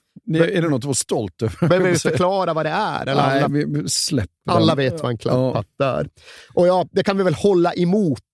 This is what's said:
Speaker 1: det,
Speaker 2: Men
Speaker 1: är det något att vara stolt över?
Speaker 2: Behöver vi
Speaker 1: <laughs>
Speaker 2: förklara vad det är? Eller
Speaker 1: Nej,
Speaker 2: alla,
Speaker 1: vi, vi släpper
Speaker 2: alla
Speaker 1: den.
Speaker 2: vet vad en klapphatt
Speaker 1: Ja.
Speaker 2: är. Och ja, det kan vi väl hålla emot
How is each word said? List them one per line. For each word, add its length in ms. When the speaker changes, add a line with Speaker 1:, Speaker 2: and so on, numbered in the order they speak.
Speaker 1:
det, 140
Speaker 2:
Men 100
Speaker 1:
är 140
det 60
något 100
att 60
vara 100
stolt 480
över? 260
Speaker 2:
Behöver 240
vi 60
Speaker 1:
<laughs> 0
Speaker 2:
förklara 560
vad 120
det 40
är? 320
Eller 200
Speaker 1:
Nej, 200
Speaker 2:
alla, 60
Speaker 1:
vi, 160
vi 240
släpper 420
Speaker 2:
alla 220
Speaker 1:
den. 100
Speaker 2:
vet 180
vad 80
en 80
klapphatt 480
Speaker 1:
Ja. 80
Speaker 2:
är. 80
Och 120
ja, 260
det 120
kan 140
vi 60
väl 100
hålla 380
emot 460